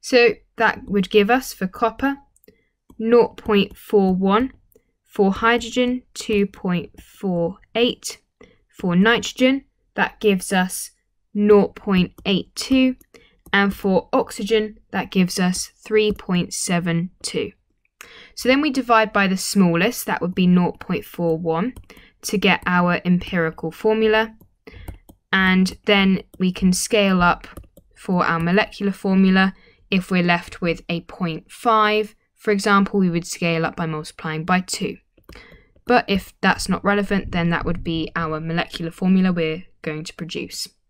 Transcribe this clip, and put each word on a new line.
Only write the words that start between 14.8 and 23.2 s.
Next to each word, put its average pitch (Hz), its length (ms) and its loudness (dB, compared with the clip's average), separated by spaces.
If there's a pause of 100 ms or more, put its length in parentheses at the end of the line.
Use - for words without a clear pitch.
that - 220 -6
gives 185 260 0
us 180 320 -2 (140)
three 214 260 2
point 180 420 -4
seven 175 580 -2 (120)
two. - 300 -6 (840)
So - 140 -2
then 269 120 4
we 302 100 0
divide 233 420 2
by 196 160 2
the 190 80 0
smallest, 185 680 0
that - 140 -4
would 180 140 -4
be 180 140 2
nought 180 320 2
point - 240 -6
four 165 340 -2
one, 170 360 -4 (480)
to - 160 -4
get 185 280 2
our 175 380 0
empirical 175 680 -2